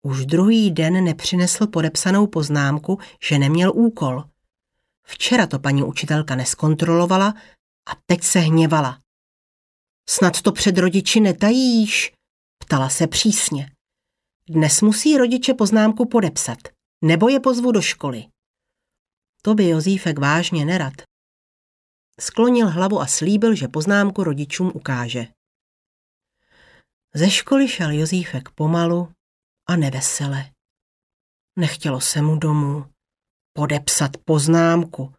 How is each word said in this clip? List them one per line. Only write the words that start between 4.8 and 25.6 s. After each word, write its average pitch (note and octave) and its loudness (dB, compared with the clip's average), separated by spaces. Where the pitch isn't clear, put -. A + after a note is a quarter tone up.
Včera - 0
to C#3+ -6
paní C#3 0
učitelka D3+ -4
neskontrolovala E3+ 0
a - -14
teď F3+ 0
se - 0
hněvala. D#3 2
"Snad - 0
to G3+ 0
před F#3+ 0
rodiči F#3 2
netajíš?" A3 2
ptala C3 -2
se D#3+ -2
přísně. D#3 -2
"Dnes D#3 2
musí G#3+ 4
rodiče B3+ 0
poznámku A3 2
podepsat, E3+ -2
nebo E3 4
je C4+ 2
pozvu B3 0
do G#3 2
školy." C3 -6
To G#3+ 2
by G#3 4
Jozífek E3 0
vážně D3+ 0
nerad. D#3+ -2
Sklonil A#3+ 2
hlavu F#3 -2
a C#3 -4
slíbil, G#3 0
že C#3 -6
poznámku G3+ 0
rodičům D3 -4
ukáže. A#2+ -6